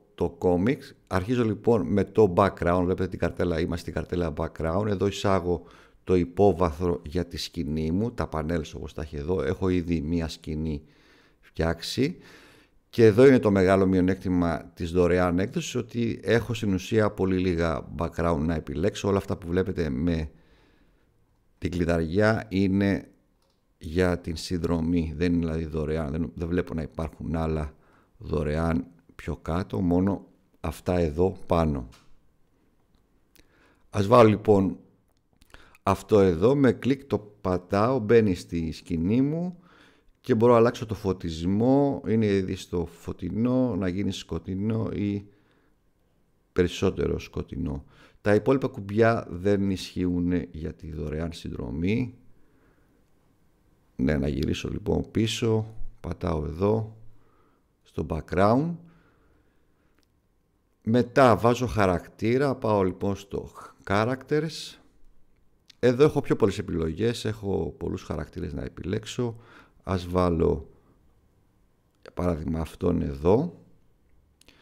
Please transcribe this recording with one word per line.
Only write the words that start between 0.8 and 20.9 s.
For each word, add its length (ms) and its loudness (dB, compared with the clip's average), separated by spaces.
Αρχίζω 360 -2
λοιπόν 380 2
με 220 0
το 340 4
background. 460 2
Βλέπετε 240 0
την 120 -10
καρτέλα, 400 -2
είμαστε 180 -2
στην 160 -10
καρτέλα 440 -4
background. 500 -2
Εδώ 200 0
εισάγω 560 0
το 120 2
υπόβαθρο 920 2
για 200 -4
τη 120 -12
σκηνή 540 -4
μου, 200 -2
τα 160 -6
πανέλ 380 -4
όπως 180 -12
τα 80 -10
έχει 140 -12
εδώ. 260 -2
Έχω 280 -2
ήδη 320 0
μία 260 -2
σκηνή 560 -6
φτιάξει. 800 -4
Και 160 6
εδώ 220 10
είναι 120 8
το 120 4
μεγάλο 340 6
μειονέκτημα 880 0
της 180 -8
δωρεάν 480 4
έκδοσης, 360 -4
ότι 480 -4
έχω 300 0
στην 200 -2
ουσία 380 0
πολύ 260 0
λίγα 500 0
background 420 -2
να 160 0
επιλέξω. 520 -4
Όλα 100 2
αυτά 200 -4
που 100 -14
βλέπετε 420 -2
με 420 -2